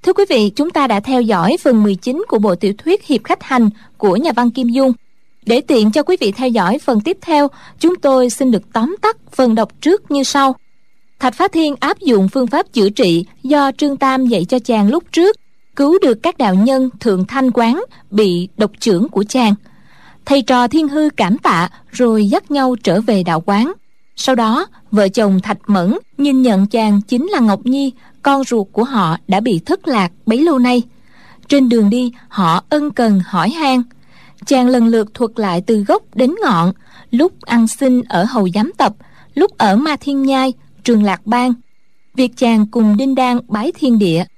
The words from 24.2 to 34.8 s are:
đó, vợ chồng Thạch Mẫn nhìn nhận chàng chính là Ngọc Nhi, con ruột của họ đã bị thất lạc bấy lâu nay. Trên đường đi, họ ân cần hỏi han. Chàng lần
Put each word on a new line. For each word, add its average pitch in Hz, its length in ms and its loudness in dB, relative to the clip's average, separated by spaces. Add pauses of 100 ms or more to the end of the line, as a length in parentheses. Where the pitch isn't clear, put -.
đó, 240 320 0 (240)
vợ 208 180 2
chồng 196 320 0
Thạch 202 260 -6
Mẫn 202 320 0 (200)
nhìn 277 240 2
nhận 202 240 2
chàng 214 420 0
chính 254 180 -2
là 392 140 -2
Ngọc 208 240 2
Nhi, 269 280 -2 (300)
con 277 220 0
ruột 220 280 -2
của 214 120 -2
họ 196 320 -2 (120)
đã 190 120 0
bị 220 180 -2
thất 349 300 -6
lạc 202 240 -2 (140)
bấy 226 140 0
lâu 311 180 2
nay. 247 240 2 (680)
Trên 269 200 2
đường 220 220 2
đi, 247 220 -2 (160)
họ 175 400 0
ân 294 220 -2
cần 214 360 0
hỏi 185 240 -2
han. 277 320 0 (640)
Chàng 254 220 2
lần 247 180 2